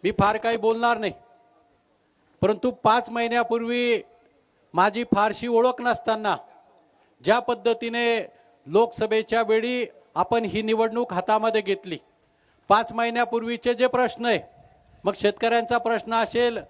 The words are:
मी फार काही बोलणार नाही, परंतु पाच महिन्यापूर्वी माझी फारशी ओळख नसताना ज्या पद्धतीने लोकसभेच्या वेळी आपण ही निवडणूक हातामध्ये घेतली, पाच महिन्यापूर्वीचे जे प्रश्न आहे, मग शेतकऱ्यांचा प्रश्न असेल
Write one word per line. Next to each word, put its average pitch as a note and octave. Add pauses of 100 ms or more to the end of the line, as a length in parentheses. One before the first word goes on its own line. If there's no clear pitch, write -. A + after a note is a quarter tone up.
मी F#3+
फार G3+
काही A3+
बोलणार A3+
नाही, G#3 (1300)
परंतु G3+ (120)
पाच A#3
महिन्यापूर्वी A#3 (720)
माझी G3+
फारशी G#3
ओळख B3
नसताना A3 (840)
ज्या G3+
पद्धतीने A#3 (600)
लोकसभेच्या A3
वेळी A#3 (320)
आपण A3+
ही G3+
निवडणूक A3
हातामध्ये G#3+
घेतली, F#3 (720)
पाच A3+
महिन्यापूर्वीचे A#3
जे B3
प्रश्न B3
आहे, G#3+ (680)
मग G3
शेतकऱ्यांचा A#3
प्रश्न A3+
असेल A3+ (120)